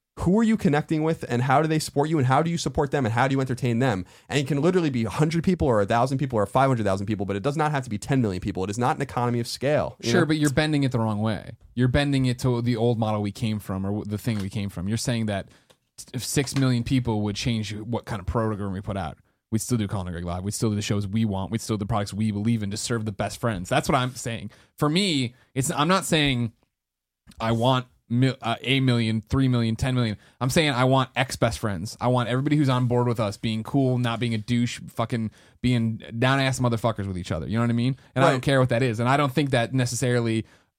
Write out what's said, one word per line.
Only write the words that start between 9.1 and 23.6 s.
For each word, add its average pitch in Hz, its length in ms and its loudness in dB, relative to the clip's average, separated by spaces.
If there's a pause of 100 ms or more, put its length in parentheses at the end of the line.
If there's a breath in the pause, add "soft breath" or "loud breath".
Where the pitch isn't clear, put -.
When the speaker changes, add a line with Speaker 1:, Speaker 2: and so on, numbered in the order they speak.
Speaker 1:
of 117 80 -4
scale, 127 540 -2
you 117 100 -2
Speaker 2:
Sure, 175 120 6
Speaker 1:
know? 160 40 2
Speaker 2:
but 156 100 0
you're 147 140 2
bending 151 320 2
it 131 80 2
the 123 80 0
wrong 110 220 0
way. 110 320 -4 (240)
You're 123 100 4
bending 139 400 2
it 123 140 -2
to 123 200 0
the 120 140 0
old 113 240 2
model 107 240 0
we 104 80 -2
came 107 300 -4
from 95 260 -4
or 98 40 -2
w-, 104 140 -4
the 104 140 -4
thing 107 220 -4
we 98 100 -6
came 101 200 -6
from. 90 180 -6
You're 113 100 -2
saying 117 280 -2
that 98 240 -4 (460 soft breath)
t-, - 160 -18
if 123 120 -8
six - 320 -2
million 127 260 2
people 123 400 0
would 104 140 -2
change 107 400 -4
what 117 280 -6
kind 110 140 -8
of 95 80 -14
program 107 460 -2
we 92 80 -6
put 101 160 -6
out. 85 220 -6 (320)
We'd 110 100 0
still 123 180 0
do 104 100 -2
Colin 92 200 -6
and 87 60 -8
Greg 85 100 -8
Live. 87 200 -6
We'd 104 100 -4
still 113 160 0
do 104 60 0
the 101 60 -2
shows 101 240 -2
we 110 180 0
want. 95 260 -2
We'd 110 120 -4
still 110 140 -2
do 98 40 -6
the 104 60 -4
products 104 260 -2
we 107 180 0
believe 104 320 0
in 98 80 -4
to 104 60 -6
serve 113 300 -4
the 107 60 -2
best 101 280 -6
friends. 101 280 -2